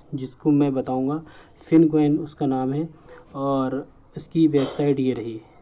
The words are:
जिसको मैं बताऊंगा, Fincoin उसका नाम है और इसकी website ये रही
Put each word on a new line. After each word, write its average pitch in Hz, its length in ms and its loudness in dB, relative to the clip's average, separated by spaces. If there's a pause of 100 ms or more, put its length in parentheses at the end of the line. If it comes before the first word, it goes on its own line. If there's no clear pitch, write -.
(140)
जिसको 135 380 -2
मैं 143 220 2
बताऊंगा, 131 480 -4 (380)
Fincoin 151 600 4
उसका 151 260 -6
नाम 131 280 -2
है 160 140 -4 (480)
और 135 520 -4 (280)
इसकी 160 320 0
website 139 520 0
ये 131 140 0
रही 113 260 -8 (220)